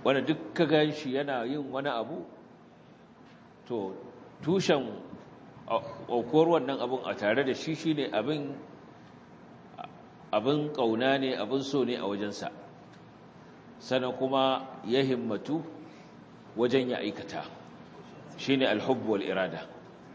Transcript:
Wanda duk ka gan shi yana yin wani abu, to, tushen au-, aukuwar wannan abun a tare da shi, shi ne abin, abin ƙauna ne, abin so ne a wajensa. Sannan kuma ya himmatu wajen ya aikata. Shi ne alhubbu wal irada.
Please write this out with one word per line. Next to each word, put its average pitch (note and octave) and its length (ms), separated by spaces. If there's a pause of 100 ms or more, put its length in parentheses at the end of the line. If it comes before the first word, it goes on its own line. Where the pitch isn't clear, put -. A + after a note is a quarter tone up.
Wanda C3 180
duk D#3 320
ka E3+ 120
gan D3+ 260
shi C3+ 220
yana C3+ 360
yin C#3 220
wani C#3 180
abu, B2 360 (1400)
to, G2 280 (480)
tushen E3 420 (840)
au-, A2+ 140 (280)
aukuwar D3+ 520
wannan C3 180
abun B2 300
a G2+ 60
tare G#2+ 280
da C3 100
shi, D#3+ 200
shi D#3 200
ne D3 180
abin, C#3 420 (1800)
abin C#3+ 420
ƙauna B2 460
ne, C3 180
abin A2+ 260
so C3+ 200
ne A#2+ 120
a D2 80
wajensa. G2+ 480 (1300)
Sannan B2+ 380
kuma C3 500 (180)
ya B2 160
himmatu B2+ 640 (920)
wajen B2 340
ya A#2+ 100
aikata. - 440 (920)
Shi C3+ 200
ne C3 100
alhubbu A2 420
wal G2+ 120
irada. F#2 440 (500)